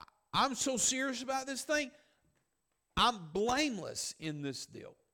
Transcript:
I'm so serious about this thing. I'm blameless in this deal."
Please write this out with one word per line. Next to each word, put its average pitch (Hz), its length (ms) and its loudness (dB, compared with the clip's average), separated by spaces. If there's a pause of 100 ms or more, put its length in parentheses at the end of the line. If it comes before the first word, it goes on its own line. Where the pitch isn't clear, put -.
(340)
I'm 247 200 4
so 262 220 0
serious 262 460 2
about 262 240 -4
this 269 160 -6
thing. 294 280 0 (1040)
I'm 220 220 4 (140)
blameless 214 840 0
in 151 240 -4
this 135 240 -4
deal." - 280 -14 (200)